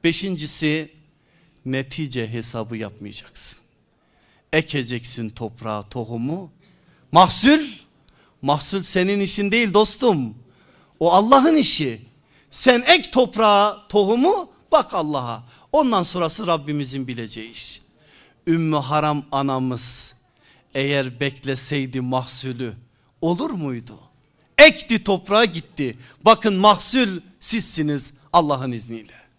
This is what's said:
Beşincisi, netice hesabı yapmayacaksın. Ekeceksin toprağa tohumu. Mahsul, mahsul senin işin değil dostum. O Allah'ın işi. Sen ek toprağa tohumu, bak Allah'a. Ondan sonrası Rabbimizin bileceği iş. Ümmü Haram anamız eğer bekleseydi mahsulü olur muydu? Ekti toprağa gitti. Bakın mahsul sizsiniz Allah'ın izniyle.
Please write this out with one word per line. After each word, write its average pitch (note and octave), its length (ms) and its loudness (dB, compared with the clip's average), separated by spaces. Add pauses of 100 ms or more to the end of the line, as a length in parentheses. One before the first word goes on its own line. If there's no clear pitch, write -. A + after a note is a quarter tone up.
Beşincisi, D#3 880 -4 (720)
netice C3 640 -6
hesabı A#2 480 -8
yapmayacaksın. G#2 800 -12 (960)
Ekeceksin B2 760 -8
toprağa A2 580 -12
tohumu. B2 640 -8 (640)
Mahsul, A3+ 480 6 (800)
mahsul D3 400 -2
senin F#3+ 380 0
işin G3+ 300 0
değil A3 240 0
dostum. G3 600 2 (680)
O E3+ 120 4
Allah'ın C4 440 6
işi. C3+ 440 0 (500)
Sen B3 360 4
ek E4 240 4
toprağa G#3 800 2
tohumu, B3 600 2 (220)
bak D4 220 2
Allah'a. C3+ 480 -4 (300)
Ondan B3 300 2
sonrası F3 440 -4
Rabbimizin C#3+ 640 -4
bileceği A2+ 420 -12
iş. - 320 -16 (640)
Ümmü E3 300 0
Haram D3 560 -2
anamız C3 840 -4 (600)
eğer C3+ 460 -4
bekleseydi C3+ 800 -6
mahsulü B2+ 720 -6 (480)
olur F3 300 -2
muydu? B2+ 480 -10 (600)
Ekti C4+ 460 6
toprağa G3+ 400 0
gitti. D3+ 520 -6 (280)
Bakın A3 300 4
mahsul G#3 540 4 (320)
sizsiniz D3+ 720 -4 (180)
Allah'ın C#3+ 400 2
izniyle. A2+ 400 -12 (260)